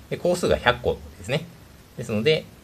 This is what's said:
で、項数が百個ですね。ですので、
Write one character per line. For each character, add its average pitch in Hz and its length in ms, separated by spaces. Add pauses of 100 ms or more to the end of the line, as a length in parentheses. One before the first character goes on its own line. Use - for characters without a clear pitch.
(120)
で、 139 60
項 175 180
数 180 120
が - 80
百 120 240
個 - 200 (180)
で 90 80
す - 40
ね。 151 180 (500)
で - 60
す 107 80
の 107 120
で、 156 220 (180)